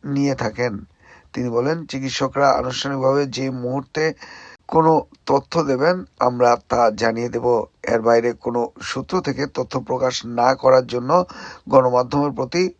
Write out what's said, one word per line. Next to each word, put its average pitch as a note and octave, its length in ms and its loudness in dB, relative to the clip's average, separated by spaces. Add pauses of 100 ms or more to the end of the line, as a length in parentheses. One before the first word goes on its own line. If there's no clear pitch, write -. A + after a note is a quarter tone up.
নিয়ে C#3 300 0
থাকেন। A2 520 -6 (460)
তিনি B2 160 -4
বলেন, C#3 380 -2
"চিকিৎসকরা C3+ 640 -2
আনুষ্ঠানিকভাবে C3+ 760 0
যে C3 240 -6
মুহূর্তে C3 600 -4 (560)
কোনো D#3+ 380 4 (200)
তথ্য C#3 360 0
দেবেন, D3 420 0 (160)
আমরা A#2+ 360 4 (120)
তা A#2 220 4
জানিয়ে A2+ 380 -2
দেব। A#2 180 -4 (360)
এর A#2 180 0
বাইরে A#2 320 4
কোনো A#2+ 380 -4 (120)
সূত্র - 380 -4
থেকে C#3+ 260 -4
তথ্য C3 340 -6
প্রকাশ B2+ 460 -2
না A#2+ 280 2
করার C3 320 4
জন্য B2+ 380 0 (440)
গণমাধ্যমের C3 640 2
প্রতি E3 480 -2